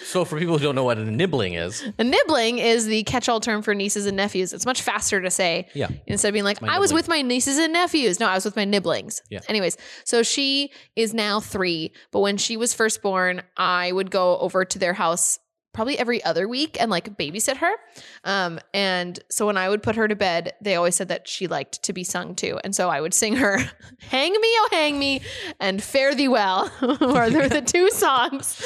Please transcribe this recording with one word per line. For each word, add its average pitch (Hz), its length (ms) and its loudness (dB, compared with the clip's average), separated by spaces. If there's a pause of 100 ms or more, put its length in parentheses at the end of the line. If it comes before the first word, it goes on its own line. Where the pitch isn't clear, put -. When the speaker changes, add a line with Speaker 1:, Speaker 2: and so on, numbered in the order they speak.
(120)
Speaker 1:
So 180 140 2
for 151 120 -4
people 165 200 2
who 143 60 2
don't 143 100 2
know 131 100 2
what 120 140 2
a 110 120 -4
nibbling 120 440 0
is. 85 280 -4 (160)
Speaker 2:
A 226 60 2
nibbling 262 540 2
is 226 260 2
the 214 200 0
catch-all 233 360 0
term 220 220 -2
for 208 120 0
nieces 202 300 -2
and 202 100 0
nephews. 196 380 -2
It's - 140 -6
much 247 160 -2
faster 208 400 -2
to 180 80 -2
say. 175 420 -2
Speaker 1:
Yeah. 131 160 -4 (180)
Speaker 2:
Instead 208 220 0
of 202 60 2
being 208 100 0
like, 202 160 -2
Speaker 1:
My 226 160 -2
Speaker 2:
"I - 20 2
was 392 120 2
Speaker 1:
nibbling. 294 80 2
Speaker 2:
with 330 100 -2
my 320 140 0
nieces 254 340 0
and 320 160 2
nephews." 330 480 2
No, 226 80 2
I 185 60 2
was 190 100 0
with 208 100 -4
my 208 120 0
nibblings. 175 640 -2
Speaker 1:
Yeah. 101 180 -8
Speaker 2:
Anyways, 202 300 0 (260)
so 233 180 2
she 277 480 0 (260)
is 226 180 0
now 214 260 0
three, 175 520 -4 (180)
but 202 100 0
when 202 160 2
she 220 220 -4
was 240 160 -2
first 220 260 0
born, 185 400 0 (160)
I 180 340 0
would 190 200 -2
go 180 260 4
over 185 300 0
to 190 120 -8
their 180 140 0
house 175 460 0 (360)
probably 240 240 -2
every 233 240 0
other 170 240 0
week 269 320 -4
and, 226 120 0
like, 202 260 -4
babysit 196 400 -4
her. 339 160 0 (520)
Um, 180 360 -2 (140)
and 185 440 -2 (120)
so 214 160 0
when 208 100 0
I 185 140 0
would 214 120 0
put 214 140 0
her 226 100 2
to 214 80 0
bed, 175 460 0
they 202 140 0
always 175 200 2
said 185 140 -2
that - 180 -6
she - 200 -6
liked 151 380 -6
to 196 100 -6
be 180 100 -8
sung 180 300 -8
to. - 280 -4
And 196 140 -4
so 180 140 0
I 147 100 -2
would 165 140 -2
sing 220 220 2
her 254 200 2
<laughs> - 440 -8
Hang 285 320 0
Me, 427 100 2
Oh 453 280 4
Hang 302 280 2
Me 277 240 0 (380)
and 196 220 -2
Fare 277 320 2
Thee 269 140 2
Well 202 480 2
<laughs> - 60 -4
were 247 480 4
the, 277 200 4
the 285 120 2
two 359 260 4
songs 277 760 2